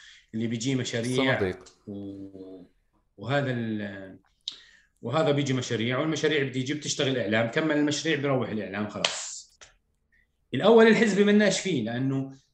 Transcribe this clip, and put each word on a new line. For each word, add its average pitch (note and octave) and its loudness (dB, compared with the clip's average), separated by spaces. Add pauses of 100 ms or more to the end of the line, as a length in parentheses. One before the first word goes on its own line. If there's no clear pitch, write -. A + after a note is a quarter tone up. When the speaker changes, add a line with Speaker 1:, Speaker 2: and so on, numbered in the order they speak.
(340)
Speaker 1:
اللي A2+ -4
بيجي A#2 -4
مشاريع B2 -4
Speaker 2:
صناديق. A2+ -2 (220)
Speaker 1:
و-، G2 -14 (520)
وهذا C#3 -2
ال-، G#2 -8 (840)
وهذا D3+ 0
بيجي C#3 0
مشاريع، B2 -2
والمشاريع D3+ 0
بتيجي C3 -4
بتشتغل C3+ -2
إعلام، A2 0
كمل D#3 0
المشاريع D3 0
بروح B2+ -2
الإعلام G#2 -6
خلاص. - -4 (1200)
الأول A3+ 8
الحزب G3+ 4
مناش G#3 6
فيه، F3 -2
لأنه C3+ -2 (220)